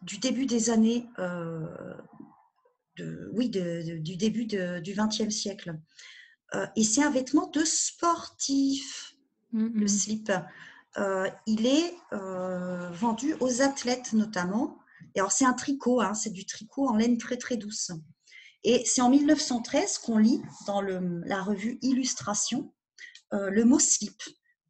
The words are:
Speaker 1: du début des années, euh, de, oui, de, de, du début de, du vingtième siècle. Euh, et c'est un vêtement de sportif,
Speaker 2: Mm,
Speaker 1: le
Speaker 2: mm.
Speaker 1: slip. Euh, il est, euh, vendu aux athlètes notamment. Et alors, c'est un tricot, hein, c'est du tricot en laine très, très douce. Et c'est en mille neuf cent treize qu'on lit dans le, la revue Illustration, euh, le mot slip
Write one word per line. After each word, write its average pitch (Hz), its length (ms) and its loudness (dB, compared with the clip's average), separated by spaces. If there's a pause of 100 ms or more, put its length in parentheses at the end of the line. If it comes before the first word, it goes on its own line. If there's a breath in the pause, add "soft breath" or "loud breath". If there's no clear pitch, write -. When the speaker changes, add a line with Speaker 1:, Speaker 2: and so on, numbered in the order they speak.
Speaker 1:
du 180 160 -12
début 262 260 -2
des 233 240 0
années, 226 380 4 (100)
euh, 170 480 -6 (1300)
de, 165 360 -10
oui, 226 160 0
de, 175 380 -4
de, 165 100 -8
du 165 200 -8
début 220 280 0
de, 180 360 -4
du 196 120 -8
vingtième 214 380 -2
siècle. 175 480 -8 (760 loud breath)
Euh, 196 100 -2 (100)
et 220 80 4
c'est 285 200 4
un 294 60 4
vêtement 294 380 2
de 311 180 0
sportif, 277 1500 -2 (400)
Speaker 2:
Mm, 220 220 0
Speaker 1:
le 208 100 2
Speaker 2:
mm. - 20 2
Speaker 1:
slip. 208 440 0 (640 loud breath)
Euh, 190 320 -2 (160)
il 220 220 0
est, 330 280 2 (160)
euh, 185 800 -6
vendu 226 500 -2
aux 247 220 0
athlètes 254 500 0
notamment. 208 640 0 (380 soft breath)
Et 196 60 2
alors, 196 100 0
c'est - 140 4
un 254 80 6
tricot, 247 480 0
hein, 196 120 0
c'est 214 180 -4
du 180 140 -12
tricot 269 440 -4
en 220 80 2
laine 226 200 4
très, 247 200 -4
très 247 180 -6
douce. 208 360 -8 (720 loud breath)
Et 233 200 4
c'est - 140 0
en 247 100 6
mille 285 160 8
neuf 294 140 6
cent 233 220 -2
treize 359 380 0
qu'on 226 180 0
lit 220 240 6 (240)
dans 202 160 0
le, 180 420 -2
la 190 180 -2
revue 202 400 -2
Illustration, 247 920 -2 (600 loud breath)
euh, 196 160 -2
le 214 140 4
mot 269 160 8
slip - 420 0 (480)